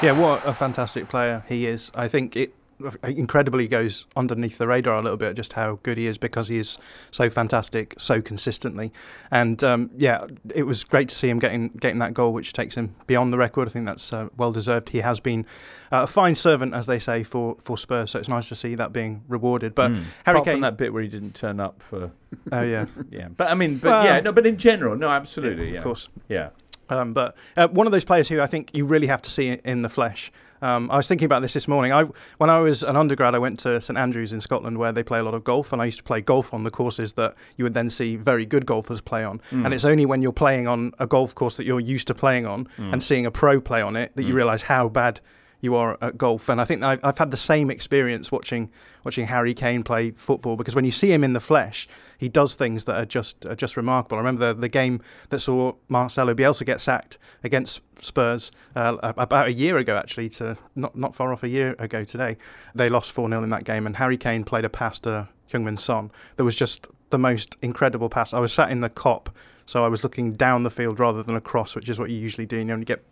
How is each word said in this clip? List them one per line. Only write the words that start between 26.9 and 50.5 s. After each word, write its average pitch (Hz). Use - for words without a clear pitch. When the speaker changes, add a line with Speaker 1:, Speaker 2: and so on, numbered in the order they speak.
Speaker 1:
Um, 123
but, 123
uh, 170
one 190
of 214
those 190
players 170
who 156
I 139
think 156
you 143
really 151
have 135
to -
see 135
in 123
the 117
flesh. 117
Um, 123
I 139
was 143
thinking 160
about 131
this 127
this -
morning. 135
I, 151
when 156
I 165
was 156
an 135
undergrad, 139
I 120
went 123
to 120
Saint -
Andrews 117
in 110
Scotland, 113
where 117
they 117
play 117
a 117
lot 110
of 113
golf, 135
and 123
I -
used 113
to -
play 113
golf 131
on 110
the 113
courses 117
that 110
you 123
would 117
then 117
see 113
very 113
good 135
golfers 110
play 110
on. 104
Speaker 2:
Mm. 127
Speaker 1:
And 135
it's 127
only 147
when 131
you're 127
playing 135
on 120
a 123
golf 131
course 123
that 127
you're 123
used 123
to 123
playing 127
on 107
Speaker 2:
Mm. 101
Speaker 1:
and 127
seeing 127
a 113
pro 139
play 120
on 101
it 117
that 135
you 127
Speaker 2:
Mm. 127
Speaker 1:
realise 113
how 127
bad 120
you 120
are 117
at 120
golf. 117
And 120
I 120
think 117
I've, 135
I've 139
had 151
the 113
same 151
experience 123
watching, 117
watching 123
Harry 120
Kane 120
play 117
football, -